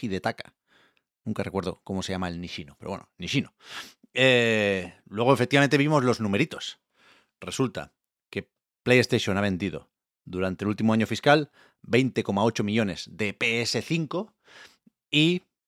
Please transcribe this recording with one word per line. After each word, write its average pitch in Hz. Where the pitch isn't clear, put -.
Hidetaka. 110
Nunca 104
recuerdo 92
cómo 95
se -
llama 92
el 85
Nishino, 85
pero -
bueno, 87
Nishino. 90
Eh, 110
luego 120
efectivamente 139
vimos 143
los 120
numeritos. 107
Resulta 90
que -
PlayStation 120
ha 101
vendido 92
durante 92
el 101
último 110
año 110
fiscal 143
veinte 120
coma 101
ocho 113
millones 104
de 98
P 117
S 113
cinco 165
y 165